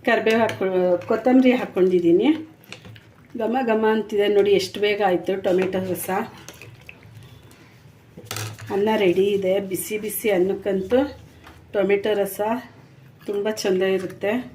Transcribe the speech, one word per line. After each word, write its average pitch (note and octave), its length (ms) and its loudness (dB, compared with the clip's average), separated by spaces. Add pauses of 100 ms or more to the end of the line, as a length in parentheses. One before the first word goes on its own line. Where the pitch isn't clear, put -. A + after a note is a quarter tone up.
ಕರಿಬೇವು A3+ 360 2
ಹಾಕ್ಕೊ-, G3 260 -2 (400)
ಕೊತ್ತಂಬರಿ B3+ 520 4
ಹಾಕ್ಕೊಂಡಿದ್ದೀನಿ. F3+ 680 2 (1120)
ಘಮ A3 160 -2 (140)
ಘಮ A3 140 0 (100)
ಅಂತಿದೆ G#3 420 0
ನೋಡಿ, G3+ 240 4
ಎಷ್ಟು - 240 -8
ಬೇಗ G#3 240 0
ಆಯಿತು F3+ 260 0 (120)
ಟೊಮೆಟೊ F#3 340 0 (100)
ರಸ. F3 200 -6 (2750)
ಅನ್ನ G3+ 140 0 (160)
ರೆಡಿ F#3 220 4 (100)
ಇದೆ. F#3 180 0 (160)
ಬಿಸಿ F#3+ 340 -6
ಬಿಸಿ G#3+ 340 -4
ಅನ್ನಕ್ಕಂತೂ F#3+ 600 0 (760)
ಟೊಮೆಟೊ G3+ 380 0 (100)
ರಸ G3 180 -6 (880)
ತುಂಬ G3+ 180 -4 (160)
ಚೆಂದ F#3+ 200 0 (160)
ಇರುತ್ತೆ. F#3 340 -4 (220)